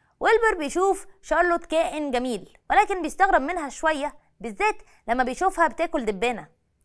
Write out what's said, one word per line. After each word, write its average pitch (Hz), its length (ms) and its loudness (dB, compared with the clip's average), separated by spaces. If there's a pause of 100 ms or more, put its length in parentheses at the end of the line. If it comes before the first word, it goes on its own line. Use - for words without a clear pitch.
(200)
ويلبر 440 380 4
بيشوف 349 480 0 (160)
شارلوت 339 440 0
كائن 302 440 -2
جميل، 247 480 -6 (120)
ولكن 392 320 2
بيستغرب 349 380 2
منها 302 280 -6
شوية، 294 460 -2 (260)
بالذات 233 420 -2 (260)
لما 247 160 2
بيشوفها 339 440 2
بتاكل 320 360 -2
دبانة، 208 440 -2 (360)